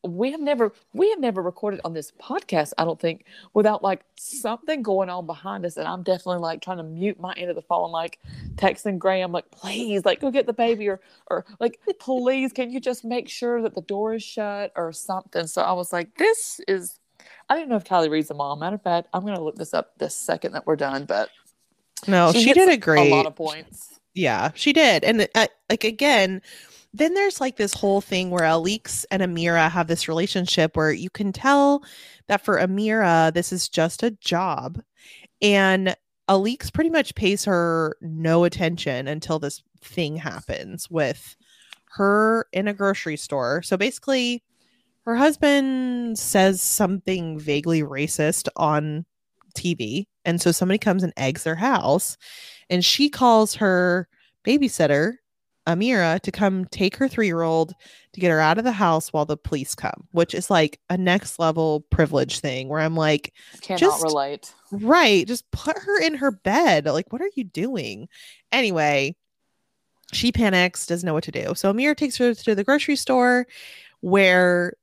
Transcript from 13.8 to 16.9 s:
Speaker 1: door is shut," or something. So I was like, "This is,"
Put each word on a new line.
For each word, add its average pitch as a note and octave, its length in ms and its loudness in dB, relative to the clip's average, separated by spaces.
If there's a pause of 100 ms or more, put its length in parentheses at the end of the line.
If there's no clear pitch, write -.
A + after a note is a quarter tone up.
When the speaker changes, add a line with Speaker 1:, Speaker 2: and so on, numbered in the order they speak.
Speaker 1:
door G#3 340 -4
is A3 80 -6
shut," G3+ 540 -6
or E3 160 -4
something. F3 540 -6
So F3 160 -2
I F3 100 0
was F3+ 180 -4
like, F3 260 -6
"This - 520 0
is," F#3 300 -4 (500)